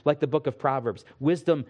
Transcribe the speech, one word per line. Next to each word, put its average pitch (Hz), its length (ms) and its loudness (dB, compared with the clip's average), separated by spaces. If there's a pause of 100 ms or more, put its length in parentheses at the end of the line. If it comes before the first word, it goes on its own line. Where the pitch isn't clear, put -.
like 147 140 2
the 143 80 0
book 147 180 0
of 127 140 -4
Proverbs. 127 440 -2 (160)
Wisdom 156 500 0